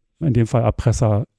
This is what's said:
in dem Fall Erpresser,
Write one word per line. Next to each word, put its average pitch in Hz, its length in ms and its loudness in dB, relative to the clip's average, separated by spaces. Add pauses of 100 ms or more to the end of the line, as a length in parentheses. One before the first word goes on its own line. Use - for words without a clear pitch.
(180)
in 156 140 0
dem 117 140 2
Fall 117 160 0
Erpresser, 110 640 0 (120)